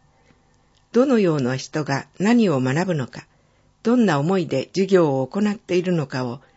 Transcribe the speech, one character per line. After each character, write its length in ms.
ど 140
の 120
よ 180
う 40
な 160
人 280
が 220
何 300
を 120
学 260
ぶ 80
の 120
か、 200
ど 140
ん 100
な 120
思 200
い 80
で 280
授 120
業 340
を 60
行 140
っ 140
て 220
い 60
る 100
の 140
か 180
を 160